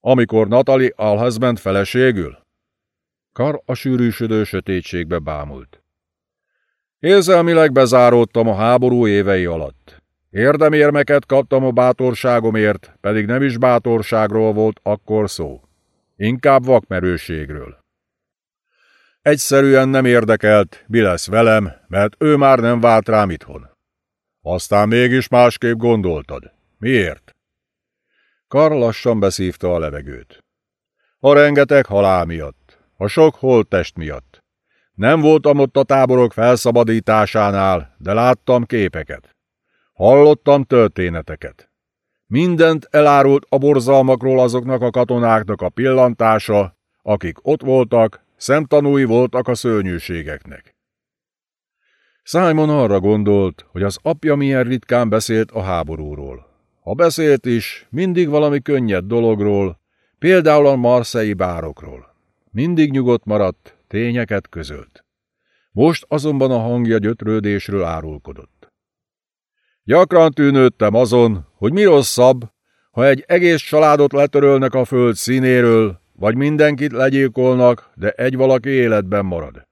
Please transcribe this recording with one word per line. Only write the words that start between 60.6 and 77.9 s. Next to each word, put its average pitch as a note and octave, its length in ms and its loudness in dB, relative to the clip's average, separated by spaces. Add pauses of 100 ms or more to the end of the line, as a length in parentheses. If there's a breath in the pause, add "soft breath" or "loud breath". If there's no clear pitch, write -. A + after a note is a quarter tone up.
a C#3 100 2
marszei A#2+ 560 0
bárokról. E2 840 -8 (360)
Mindig D#3 400 0
nyugodt B2 340 0
maradt, - 520 -4 (120)
tényeket A2+ 600 -6
közölt. D2 560 -18 (640)
Most D3+ 380 0
azonban C#3 420 -2
a B2 80 0
hangja A#2 400 -2
gyötrődésről G#2 840 -4
árulkodott. D#2 880 -14 (1120)
„Gyakran E3 480 4
tűnődtem C3 600 2
azon, A#2 600 2
hogy A2+ 180 -4
mi G3+ 120 0
rosszabb, C3 600 2 (460)
ha B2 160 0
egy C#3 200 2
egész F3 340 0
családot D3 520 2
letörölnek C#3 640 0
a C3 100 0
föld B2 300 0
színéről, A#2+ 840 0 (120)
vagy A2 240 -2
mindenkit D3 560 0
legyilkolnak, B2+ 1000 0